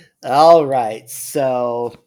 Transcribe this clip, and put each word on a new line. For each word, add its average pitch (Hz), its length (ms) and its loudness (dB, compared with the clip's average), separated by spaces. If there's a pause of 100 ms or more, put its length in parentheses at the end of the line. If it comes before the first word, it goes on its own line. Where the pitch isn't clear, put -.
(240)
All 156 420 4
right, 123 440 -6
so 123 840 -6 (120)